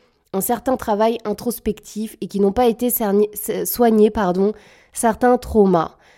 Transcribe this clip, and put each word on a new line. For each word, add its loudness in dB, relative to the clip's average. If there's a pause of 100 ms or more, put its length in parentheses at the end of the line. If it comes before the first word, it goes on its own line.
(320)
un 0
certain -2
travail 0
introspectif -6
et -8
qui -4
n'ont 2
pas 2
été 0
cerni-, 0
s-, -6
soignées, 4
pardon, 0 (400)
certains 2
traumas. 0 (220)